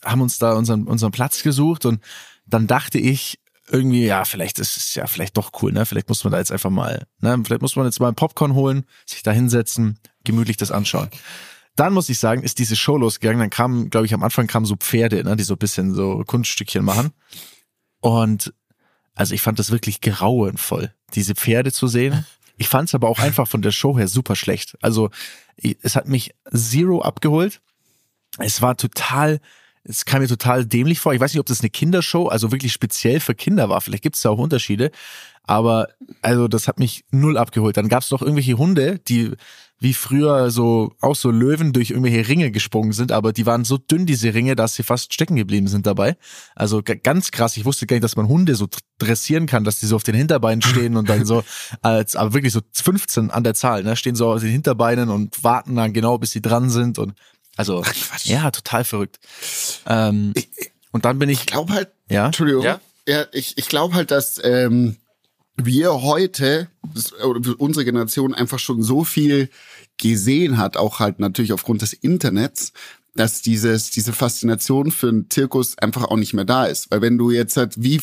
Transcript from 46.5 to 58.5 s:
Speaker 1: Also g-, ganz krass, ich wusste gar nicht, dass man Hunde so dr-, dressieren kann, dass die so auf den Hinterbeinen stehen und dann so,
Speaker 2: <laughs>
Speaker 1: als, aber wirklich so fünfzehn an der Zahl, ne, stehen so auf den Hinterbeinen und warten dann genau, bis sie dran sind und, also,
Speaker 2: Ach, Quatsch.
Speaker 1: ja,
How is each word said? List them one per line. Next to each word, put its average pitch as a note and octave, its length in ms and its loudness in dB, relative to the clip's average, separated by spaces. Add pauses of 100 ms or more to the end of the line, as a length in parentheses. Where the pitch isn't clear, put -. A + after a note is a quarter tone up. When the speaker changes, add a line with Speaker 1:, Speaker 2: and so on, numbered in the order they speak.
Speaker 1:
Also G#2+ 260 0
g-, G#2+ 140 -2
ganz D#3+ 340 0
krass, - 280 -2
ich G#2 80 -6
wusste C3+ 200 -2
gar B2 100 2
nicht, A2+ 100 2
dass - 100 -2
man G#2+ 140 2
Hunde D#3+ 260 4
so G2 120 0
dr-, - 120 -12 (200)
dressieren C#3+ 480 0
kann, A#2+ 180 0
dass G#2 160 -2
die A2 40 -4
so G#2+ 120 2
auf G#2+ 60 -2
den A2 120 0
Hinterbeinen A#2 460 2
stehen A#2+ 340 2
und G#2+ 140 0
dann G#2+ 160 2
so, A2+ 180 2 (200)
Speaker 2:
<laughs> - 180 -14
Speaker 1:
als, A2 340 2
aber G#2 180 0
wirklich C3+ 200 2
so A2 80 0 (100)
fünfzehn - 600 0
an A#2 120 -2
der A2+ 100 2
Zahl, A2+ 300 0
ne, A2 140 0
stehen B2 180 -2
so A#2 160 2
auf A2 80 0
den A2 100 0
Hinterbeinen A#2+ 600 2
und G#2 340 -4
warten A#2+ 320 0
dann A2+ 160 0
genau, A2+ 260 2
bis G#2+ 140 -4
sie G#2+ 100 -6
dran A#2+ 280 2
sind A#2+ 280 0
und, G2+ 160 -4 (440)
also, F#2+ 280 -2
Speaker 2:
Ach, - 80 -2
Quatsch. - 340 -8
Speaker 1:
ja, C#3+ 240 2